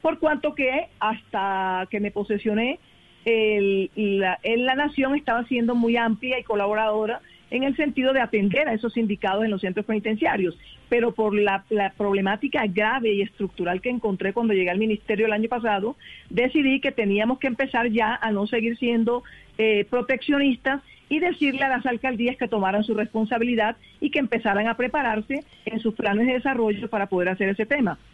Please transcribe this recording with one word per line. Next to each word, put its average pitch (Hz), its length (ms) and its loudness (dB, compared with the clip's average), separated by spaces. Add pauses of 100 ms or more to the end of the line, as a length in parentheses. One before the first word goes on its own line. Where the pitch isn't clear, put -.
por 320 180 0
cuanto 302 360 0
que 269 320 0 (120)
hasta 190 920 -2
que 214 80 -4
me 202 120 -2
posesioné, 214 680 -2 (440)
el, 208 720 2
la, 196 460 0
el, 233 240 0
la 262 80 2
nación 277 420 0
estaba 240 300 -2
siendo 240 300 0
muy 233 200 2
amplia 233 440 0
y 247 40 -10
colaboradora 214 800 0 (300)
en 254 120 -2
el 277 120 0
sentido 269 380 0
de 269 80 4
atender 220 460 2
a 233 60 0
esos 226 200 -4
sindicados 208 500 0
en 220 80 0
los 196 100 -2
centros 196 240 -4
penitenciarios. 214 720 0 (320)
Pero 240 240 2
por 214 220 0
la, 196 340 2
la 202 220 0
problemática 208 760 0
grave 214 480 0
y 202 80 0
estructural 185 580 -4
que 247 100 -4
encontré 196 440 -2
cuando 233 200 2
llegué 180 180 2
al 185 80 0
ministerio 214 480 0
el 214 60 0
año 220 160 0
pasado, 226 480 -2 (320)
decidí 262 500 2
que 269 120 -2
teníamos 214 460 0
que 277 100 -4
empezar 247 440 0
ya 220 240 2
a 220 160 -2
no 208 160 0
seguir 233 300 -2
siendo, 233 460 0 (360)
eh, 214 300 4
proteccionistas 269 920 0 (280)
y 302 100 0
decirle 302 440 0
a 269 60 0
las 254 160 -2
alcaldías 247 520 -2
que 247 100 -4
tomaran 208 380 0
su 220 100 -2
responsabilidad 220 800 0 (240)
y 302 100 -2
que 302 100 0
empezaran 226 480 0
a 226 100 -2
prepararse 247 680 -2 (220)
en 226 140 -4
sus 220 140 0
planes 214 320 0
de 254 80 2
desarrollo 240 560 0
para 202 180 -2
poder 180 220 0
hacer 190 200 0
ese 214 180 -2
tema. 240 320 0 (140)